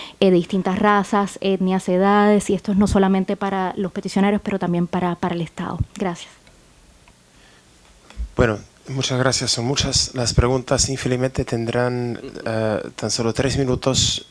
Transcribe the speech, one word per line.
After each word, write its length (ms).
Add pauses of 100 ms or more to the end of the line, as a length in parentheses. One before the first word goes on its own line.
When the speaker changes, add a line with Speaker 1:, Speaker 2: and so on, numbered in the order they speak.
(200)
Speaker 1:
eh, 100
de 60
distintas 420
razas, 640
etnias, 480
edades, 580
y 60
esto 180
es 60
no 80
solamente 500
para 400
los 160
peticionarios, 500
pero 160
también 280
para, 300
para 180
el 80
Estado. 360 (160)
Gracias. 360 (2000)
Speaker 2:
Bueno, 220 (300)
muchas 300
gracias. 320
Son 140
muchas 500
las 200
preguntas. 560
Infelizmente 540
tendrán, 760 (240)
eh, 380 (140)
tan 140
solo 220
tres 240
minutos, 760